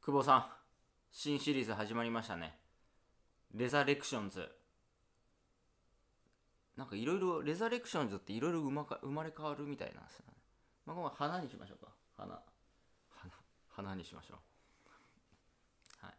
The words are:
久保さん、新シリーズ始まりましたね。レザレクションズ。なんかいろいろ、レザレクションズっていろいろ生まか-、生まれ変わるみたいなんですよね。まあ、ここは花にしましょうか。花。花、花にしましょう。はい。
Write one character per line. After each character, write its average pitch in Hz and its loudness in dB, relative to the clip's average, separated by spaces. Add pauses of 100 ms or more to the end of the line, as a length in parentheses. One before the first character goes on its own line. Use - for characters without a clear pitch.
久 143 2
保 139 6
さ 131 10
ん、 - 4 (640)
新 147 0
シ 147 2
リ 135 4
ー - -2
ズ 107 0
始 107 -2
ま 117 2
り 117 0
ま 113 0
し - -8
た 101 -2
ね。 80 -6 (1000)
レ 120 2
ザ 143 6
レ 143 6
ク 143 -4
シ 131 -2
ョ 110 0
ン 98 -2
ズ。 92 -8 (2250)
な 131 -4
ん - -10
か 104 -6
い 110 0
ろ 165 4
い 202 2
ろ、 180 4
レ 147 2
ザ 220 2
レ 240 2
ク 240 -6
シ - -8
ョ 156 4
ン 113 0
ズ 98 -2
っ - -4
て - -8
い 113 0
ろ 151 4
い 175 2
ろ 165 2
生 139 0
ま 147 -2
か-、 - -6
生 139 -2
ま 151 0
れ 160 -4
変 156 -8
わ 147 -2
る 147 -6
み 143 -4
た - -6
い - -8
な - -14
ん - -18
で - -20
す - -20
よ - -20
ね。 - -20 (540)
ま 151 -8
あ、 - -6
こ 175 -4
こ 151 0
は 127 -6
花 170 0
に 131 -6
し - -14
ま - -14
し 98 -16
ょ - -16
う - -18
か。 - -20 (240)
花。 95 -10 (680)
花、 - -18 (340)
花 98 -6
に 90 -6
し - -14
ま - -16
し - -20
ょ 71 -18
う。 - -20 (1700)
は 92 -14
い。 - -18